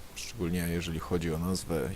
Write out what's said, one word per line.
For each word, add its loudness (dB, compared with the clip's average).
Szczególnie -2
jeżeli 0
chodzi 2
o 2
nazwę 0